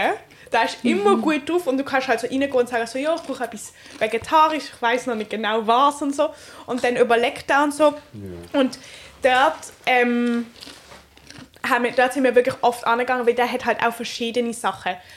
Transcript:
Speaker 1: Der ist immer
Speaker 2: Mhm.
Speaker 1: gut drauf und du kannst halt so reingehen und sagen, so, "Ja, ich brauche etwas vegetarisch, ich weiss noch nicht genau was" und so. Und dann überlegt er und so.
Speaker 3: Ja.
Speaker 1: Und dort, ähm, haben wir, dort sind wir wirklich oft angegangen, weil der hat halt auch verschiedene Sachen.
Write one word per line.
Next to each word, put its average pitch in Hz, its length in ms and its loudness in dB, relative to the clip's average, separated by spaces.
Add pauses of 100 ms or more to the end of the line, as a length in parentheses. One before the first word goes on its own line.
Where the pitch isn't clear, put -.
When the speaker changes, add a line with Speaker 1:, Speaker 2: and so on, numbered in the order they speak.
(520)
Speaker 1:
Der 233 120 4
ist - 180 -6
immer 392 340 4
Speaker 2:
Mhm. 226 60 0
Speaker 1:
gut 302 260 -2
drauf 349 200 0
und 262 100 0
du 277 60 -2
kannst 269 240 -2
halt 226 120 0
so 240 60 -4
reingehen 277 260 -2
und 247 160 2
sagen, 233 180 -2
so, 240 120 -8
"Ja, 302 160 0
ich 330 80 -4
brauche 254 220 -8
etwas - 280 -12 (260)
vegetarisch, 311 680 2 (100)
ich - 80 -20
weiss 240 240 0
noch 247 80 -2
nicht 214 160 -8
genau 214 360 -2
was" 277 360 2
und 277 120 -2
so. 294 140 0 (380)
Und 247 180 -4
dann 247 120 0
überlegt 240 540 2
er 277 140 4
und 294 100 0
so. 294 200 4 (580)
Speaker 3:
Ja. 285 80 2
Speaker 1:
Und 262 180 0 (440)
dort, 262 320 4 (320)
ähm, 240 600 2 (1200)
haben 240 160 2
wir, 233 80 0
dort 254 200 2
sind 277 120 0
wir 240 100 2
wirklich 247 260 4
oft 240 260 0
angegangen, 240 400 0
weil 233 80 4
der 240 160 0
hat 247 140 -4
halt 226 200 0
auch 226 100 0
verschiedene 233 580 -4
Sachen. 190 420 -4 (220)